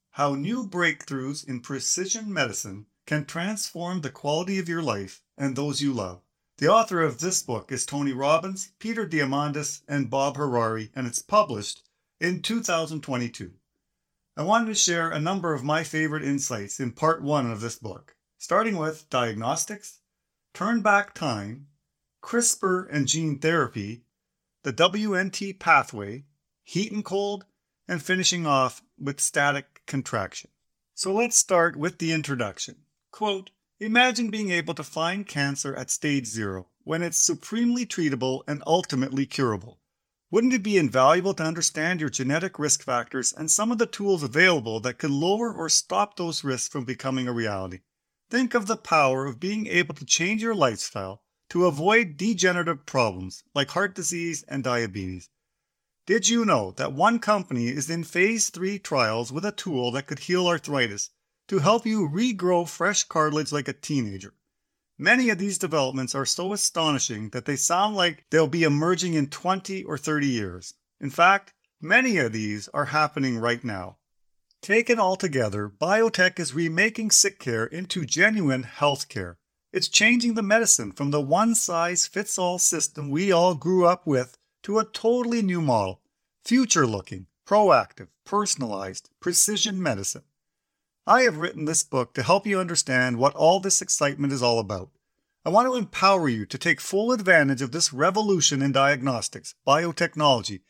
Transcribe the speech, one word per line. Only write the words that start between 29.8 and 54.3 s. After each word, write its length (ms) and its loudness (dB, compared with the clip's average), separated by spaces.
contraction. 640 -6
So 180 -4
let's 240 0
start 400 2
with 220 -4
the 140 -2
introduction. 640 -4
Quote, 400 -4
"Imagine 520 2
being 200 -4
able 220 -2
to 100 -8
find 440 -4
cancer 500 -4
at 140 -8
stage 340 -2
zero, 440 -6
when 200 -4
it's 160 -2
supremely 680 0
treatable 640 0
and 180 -4
ultimately 600 2
curable. 540 -2
Wouldn't 240 4
it 80 0
be 160 4
invaluable 560 4
to 100 -4
understand 560 -2
your 80 -2
genetic 500 -2
risk 240 0
factors 520 -2
and 160 -4
some 200 2
of 60 -2
the 80 2
tools 380 -2
available 580 2
that 160 -4
could 140 -2
lower 420 0
or 160 -6
stop 480 0
those 260 -6
risks 260 -4
from 180 -8
becoming 420 -4
a 60 -2
reality? 460 -4
Think 240 0
of 120 0
the 120 -2
power 480 2
of 120 -8
being 280 -4
able 300 0
to 100 -16
change 340 0
your 140 -2
lifestyle 640 -2
to 160 4
avoid 500 2
degenerative 680 0
problems 580 -2
like 160 -2
heart 240 -2
disease 540 -6